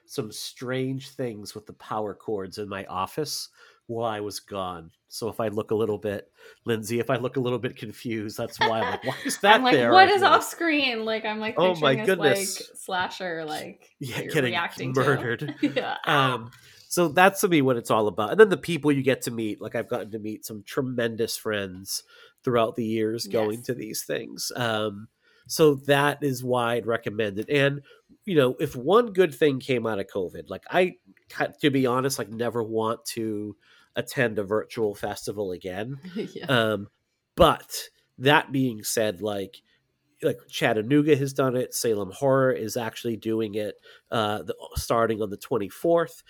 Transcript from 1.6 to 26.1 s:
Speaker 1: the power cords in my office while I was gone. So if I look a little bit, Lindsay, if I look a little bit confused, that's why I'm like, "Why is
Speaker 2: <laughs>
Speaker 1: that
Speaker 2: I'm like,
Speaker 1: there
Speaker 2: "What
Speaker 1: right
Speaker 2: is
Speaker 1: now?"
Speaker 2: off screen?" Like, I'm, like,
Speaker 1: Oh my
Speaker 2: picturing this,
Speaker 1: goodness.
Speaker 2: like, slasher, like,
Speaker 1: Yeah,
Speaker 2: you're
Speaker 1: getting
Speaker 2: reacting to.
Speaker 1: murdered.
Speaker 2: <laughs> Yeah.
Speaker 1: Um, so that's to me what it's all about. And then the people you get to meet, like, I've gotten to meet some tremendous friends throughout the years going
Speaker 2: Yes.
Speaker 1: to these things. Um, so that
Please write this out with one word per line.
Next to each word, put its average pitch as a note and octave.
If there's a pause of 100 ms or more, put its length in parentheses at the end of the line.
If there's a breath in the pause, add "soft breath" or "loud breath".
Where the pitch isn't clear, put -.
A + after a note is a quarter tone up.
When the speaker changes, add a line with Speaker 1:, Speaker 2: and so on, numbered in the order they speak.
Speaker 1:
the -
power G#2+
cords F#2+
in G#2
my G2
office F#2+ (380 soft breath)
while A#2
I G#2+
was G#2
gone. F2+ (180)
So A2+
if -
I A2
look G#2
a A2+
little G#2+
bit, G2+ (360 loud breath)
Lindsay, A2+
if A2+
I C3+
look B2
a -
little B2
bit A#2
confused, A2
that's -
why A2+
I'm G#2+
like, -
"Why -
is -
Speaker 2:
<laughs> -
Speaker 1:
that G3+
Speaker 2:
I'm A3+
like, B3+
Speaker 1:
there B3
Speaker 2:
"What F#4
Speaker 1:
right G4
Speaker 2:
is G4+
Speaker 1:
now?" D#4+
Speaker 2:
off -
screen?" C4+
Like, A3
I'm, G#3+
like, G#3+
Speaker 1:
Oh F3+
my D3
Speaker 2:
picturing -
this, G#3+
Speaker 1:
goodness. F#3+
Speaker 2:
like, -
slasher, F3+
like, D3+
Speaker 1:
Yeah, A#2+
Speaker 2:
you're -
Speaker 1:
getting C3
Speaker 2:
reacting D3+
to. C3
Speaker 1:
murdered. B2
Speaker 2:
<laughs> -
Yeah. A#3+
Speaker 1:
Um, B2+ (400 loud breath)
so F3
that's F3+
to G#3
me E3
what C3
it's -
all A2
about. G#2
And F3
then A3
the F3
people D3+
you C#3
get C3
to B2+
meet, A2
like, A2
I've A2+
gotten G#2+
to A2
meet G#2+
some G#2+
tremendous A#2
friends G2 (420 loud breath)
throughout A#2+
the A#2+
years A2
going A2
Speaker 2:
Yes. A#2+
Speaker 1:
to B2
these A#2
things. -
Um, A2 (420 soft breath)
so D3+ (100)
that C#3+